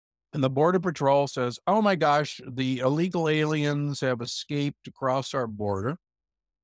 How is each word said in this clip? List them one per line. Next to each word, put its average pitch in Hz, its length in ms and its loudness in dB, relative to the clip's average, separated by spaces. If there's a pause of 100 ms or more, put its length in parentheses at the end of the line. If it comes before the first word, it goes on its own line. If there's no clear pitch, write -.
(320)
And 135 100 -2
the 135 60 4
border 156 320 2
patrol 143 460 2
says, 123 400 -4
"Oh 208 160 2
my 202 120 4
gosh, 147 460 0 (100)
the 131 280 -2
illegal 160 500 0
aliens 147 720 0
have 127 220 0
escaped 143 680 -6
across 131 460 -2
our 127 120 -2
border. 104 520 -4 (640)